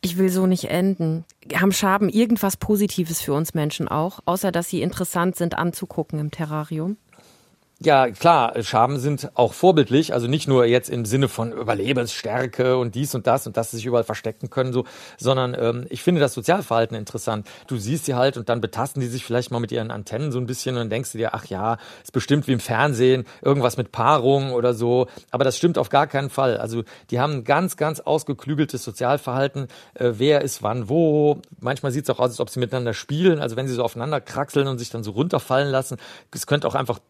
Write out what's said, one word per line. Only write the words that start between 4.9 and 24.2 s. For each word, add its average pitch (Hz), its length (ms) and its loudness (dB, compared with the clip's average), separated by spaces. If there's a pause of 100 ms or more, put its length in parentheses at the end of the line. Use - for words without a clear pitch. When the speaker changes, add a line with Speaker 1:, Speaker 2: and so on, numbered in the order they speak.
Speaker 1:
sind 170 220 -2
anzugucken 165 600 -4
im 151 100 -4
Terrarium? 156 680 -6 (840)
Speaker 2:
Ja, 135 280 6
klar, 120 540 4
Schaben 127 380 2
sind 143 340 -4
auch 120 180 4
vorbildlich, 156 600 4
also 120 140 0
nicht 147 180 0
nur 131 180 6
jetzt 120 240 2
im 120 160 -4
Sinne 131 220 2
von 117 260 -4
Überlebensstärke 120 1300 -2
und 120 160 -2
dies 139 220 -4
und 110 100 -2
das 131 220 2
und 101 80 -6
dass 117 160 -4
sie 117 60 -8
sich 110 80 -8
überall 120 180 2
verstecken - 440 -8
können, 131 240 -2
so, 123 120 0 (340)
sondern, 127 400 0
ähm, 120 320 -2
ich - 120 -10
finde 175 180 4
das 139 140 2
Sozialverhalten 117 640 0
interessant. 107 520 -6 (180)
Du 131 100 -6
siehst 117 300 -4
sie 135 80 -2
halt 127 220 2
und 117 120 -8
dann 120 120 0
betasten 117 400 -4
die 123 80 -2
sich 120 160 -8
vielleicht 120 260 -2
mal 120 80 -4
mit 117 140 -4
ihren 117 180 -4
Antennen 113 400 -6
so 120 80 -4
ein 123 80 -4
bisschen 127 300 -6
und 120 60 -4
dann 113 60 -6
denkst 113 240 -4
du 113 60 -10
dir, 110 160 -2
„Ach 107 120 -8
ja, 107 300 -2 (280)
ist - 80 -20
bestimmt 143 340 0
wie 139 60 0
im 120 80 0
Fernsehen, 127 640 2 (180)
irgendwas 131 340 2
mit 127 140 -4
Paarung 135 640 2